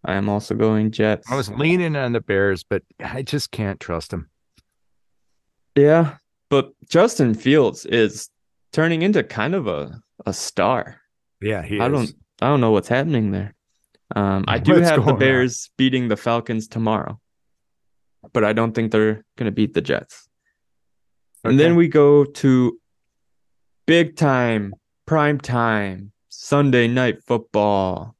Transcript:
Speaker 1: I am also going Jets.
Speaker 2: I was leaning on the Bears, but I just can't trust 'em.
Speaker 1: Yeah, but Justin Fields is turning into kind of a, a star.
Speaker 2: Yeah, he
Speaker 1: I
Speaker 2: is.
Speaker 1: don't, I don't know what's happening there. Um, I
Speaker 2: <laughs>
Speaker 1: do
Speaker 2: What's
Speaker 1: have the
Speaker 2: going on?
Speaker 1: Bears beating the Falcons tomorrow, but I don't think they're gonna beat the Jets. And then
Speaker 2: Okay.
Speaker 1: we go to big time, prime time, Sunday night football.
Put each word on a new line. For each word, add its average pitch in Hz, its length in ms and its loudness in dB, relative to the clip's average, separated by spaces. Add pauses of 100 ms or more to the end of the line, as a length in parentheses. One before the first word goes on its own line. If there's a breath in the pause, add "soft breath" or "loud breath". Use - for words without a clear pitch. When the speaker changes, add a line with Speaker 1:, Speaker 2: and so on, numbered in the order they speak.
Speaker 1:
I 95 100 -4
am 101 140 -2
also 104 260 -4
going 110 360 0
Jets. 107 400 -2
Speaker 2:
I 127 60 -2
was 110 140 -4
leaning 160 460 0
on 127 160 -4
the 117 80 -2
Bears, 98 420 0
but 98 200 -4 (180)
I 131 220 -10
just 139 280 -6
can't 98 300 -6
trust 82 320 -8
'em. 82 160 -10 (1500)
Speaker 1:
Yeah, 147 400 4 (340)
but 135 220 0 (160)
Justin 165 460 2
Fields 127 520 0
is - 420 0 (440)
turning 160 300 0
into 190 220 2
kind 127 300 -4
of 160 120 -4
a, 73 340 -8 (260)
a 101 60 -4
star. - 680 -4 (400)
Speaker 2:
Yeah, 101 220 -6
he 101 180 -6
Speaker 1:
I 117 60 0
Speaker 2:
is. 139 60 0
Speaker 1:
don't, 131 180 -2 (320)
I 120 60 0
don't 143 120 2
know 117 100 2
what's 101 180 2
happening 123 440 0
there. 98 220 -8 (600)
Um, 98 320 0
I 113 120 -2
Speaker 2:
<laughs> - 20 -4
Speaker 1:
do 151 140 4
Speaker 2:
What's 175 140 4
Speaker 1:
have 156 80 2
the 135 60 2
Speaker 2:
going 135 120 2
on? - 40 -4
Speaker 1:
Bears 127 580 0
beating 127 320 0
the 104 80 0
Falcons 117 520 -4
tomorrow, 110 500 -4 (1120)
but 110 120 0
I 107 80 0
don't 113 200 0
think 113 200 -4
they're 107 320 0 (120)
gonna 110 160 -4
beat 107 220 -2
the 85 80 0
Jets. - 460 -8 (1160)
And 131 140 2
then 165 140 6
Speaker 2:
Okay. 170 40 4
Speaker 1:
we 170 120 4
go 143 360 6
to 131 540 0 (1080)
big 165 300 2
time, 120 580 0 (320)
prime 147 340 0
time, 104 720 -4 (160)
Sunday 135 600 2
night 120 360 -2
football. 104 960 -2